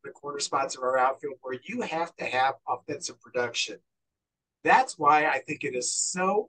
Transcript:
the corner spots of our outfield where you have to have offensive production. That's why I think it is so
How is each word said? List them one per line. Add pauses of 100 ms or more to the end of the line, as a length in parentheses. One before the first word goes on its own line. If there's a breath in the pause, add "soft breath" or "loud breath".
the
corner
spots
of
our
outfield
where
you
have
to
have (140)
offensive
production. (840)
That's
why
I
think
it
is
so